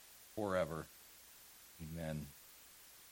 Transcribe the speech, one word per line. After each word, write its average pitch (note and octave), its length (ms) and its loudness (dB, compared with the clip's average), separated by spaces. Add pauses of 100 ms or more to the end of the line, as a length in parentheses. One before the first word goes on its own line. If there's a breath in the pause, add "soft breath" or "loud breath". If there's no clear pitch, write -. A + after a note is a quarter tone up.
(340)
forever. F2+ 520 6 (960)
Amen. D#2 440 2 (840)